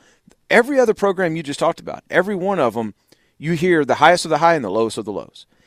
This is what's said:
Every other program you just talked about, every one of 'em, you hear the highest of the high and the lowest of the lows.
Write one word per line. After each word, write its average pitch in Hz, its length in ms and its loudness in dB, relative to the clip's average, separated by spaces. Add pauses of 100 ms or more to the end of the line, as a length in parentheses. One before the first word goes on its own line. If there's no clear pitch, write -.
(480)
Every 240 300 2
other 220 160 2
program 185 400 -2
you 165 80 -6
just 139 160 -8
talked 160 220 -2
about, - 300 -14
every 185 260 0
one 185 240 -4
of 117 160 0
'em, 110 180 -6 (440)
you 151 160 -4
hear 160 300 2
the 117 120 0
highest 170 280 4
of 170 40 -8
the 151 100 0
high 170 160 4
and 139 100 -2
the 95 60 -6
lowest 110 280 -2
of 107 60 -8
the 101 80 -8
lows. - 340 -12 (200)